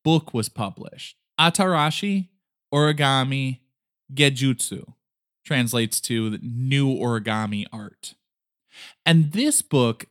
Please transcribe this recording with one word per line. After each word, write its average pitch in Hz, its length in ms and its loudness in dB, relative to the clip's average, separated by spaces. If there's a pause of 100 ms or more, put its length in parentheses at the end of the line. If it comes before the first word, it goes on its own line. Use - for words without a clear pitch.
book 160 300 2
was 113 160 -2
published, - 640 -12 (220)
Atarashi 180 920 0 (440)
Origami 135 880 0 (520)
Gejutsu, 135 840 0 (500)
translates 120 580 0
to 113 280 -2
the 107 120 -6
new 131 460 0
origami 110 840 -2
art. - 420 -16 (880)
And 160 280 6
this 285 280 0
book 120 500 -2